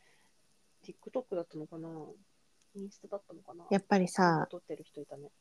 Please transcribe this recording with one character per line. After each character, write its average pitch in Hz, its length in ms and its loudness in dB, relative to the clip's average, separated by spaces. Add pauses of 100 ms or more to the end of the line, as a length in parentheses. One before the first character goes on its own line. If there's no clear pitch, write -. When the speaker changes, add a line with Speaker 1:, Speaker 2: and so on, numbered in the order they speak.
(840)
Speaker 1:
TikTok - 520 -6
だ 170 60 -2
っ 170 40 -8
た 160 120 -12
の 156 80 -8
か 165 120 -12
な？ 165 100 -10 (840)
イ 196 100 -10
ン 202 60 -10
ス - 120 -20
タ 196 60 -18
だ 202 100 -6
っ - 80 -10
た 180 80 -18
の 165 80 -20
か - 120 -16
な？ - 160 -18
Speaker 2:
や 196 80 6
っ - 40 0
ぱ 202 160 4
り 180 100 6
さ、 - 60 -6
Speaker 1:
ス 196 60 2
マ 165 200 8
ホ - 60 0
撮 175 120 -10
っ - 40 -14
て 156 140 -8
る 156 80 -14
人 - 160 -14
い 143 60 -10
た 143 100 -12
ね。 143 140 -14 (100)